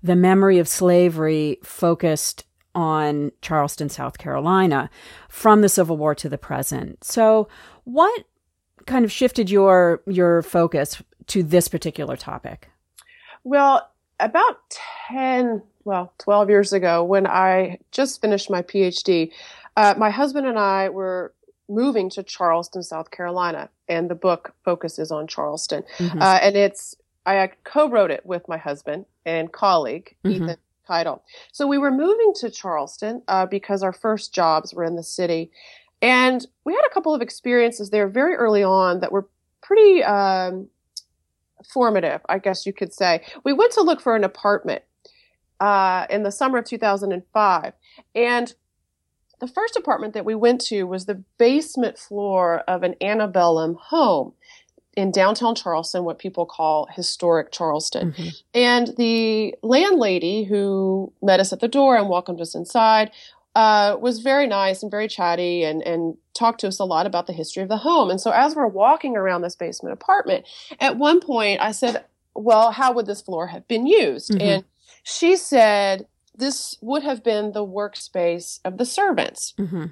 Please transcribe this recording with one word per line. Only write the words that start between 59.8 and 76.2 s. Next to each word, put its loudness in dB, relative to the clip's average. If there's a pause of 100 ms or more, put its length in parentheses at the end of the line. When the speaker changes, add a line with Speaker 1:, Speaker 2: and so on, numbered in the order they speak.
Speaker 2:
who -2
met 4
us 0
at -12
the -2
door 4
and 2
welcomed -4
us -12
inside, 2 (420)
uh, 4
was -4
very 2
nice -2
and -10
very -6
chatty -2
and, -4
and -4 (180)
talked 0
to -4
us -10
a -2
lot 0
about -4
the -10
history -10
of -8
the -4
home. 2
And -4
so -2
as 2
we're -2
walking 2
around -2
this -8
basement -10
apartment, -2 (340)
at 0
one 4
point -2
I -2
said, -4 (280)
"Well, 4
how 0
would -4
this -8
floor -8
have -16
been -2
used?" 2
Speaker 1:
Mm-hmm. 0
Speaker 2:
And 0 (400)
she 2
said, 2 (260)